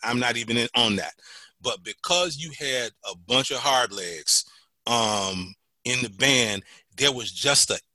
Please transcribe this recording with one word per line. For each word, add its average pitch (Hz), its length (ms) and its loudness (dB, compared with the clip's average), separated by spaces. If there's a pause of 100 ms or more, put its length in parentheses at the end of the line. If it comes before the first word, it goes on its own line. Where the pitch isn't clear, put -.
I'm 117 160 0
not 120 180 0
even 117 200 -2
in, 117 180 0
on 113 220 2
that, 87 160 -6 (480)
but 104 240 -4
because 170 540 -2
you 160 200 -10
had 127 320 -4 (140)
a 98 120 -10 (100)
bunch 127 240 2
of 135 80 -2
hard 127 340 2
legs, 87 540 -2 (400)
um, 98 680 0 (300)
in 127 180 -2
the 113 80 -6
band, 110 540 2 (320)
there 139 160 2
was 117 180 -6
just 139 400 2
an - 80 -2 (160)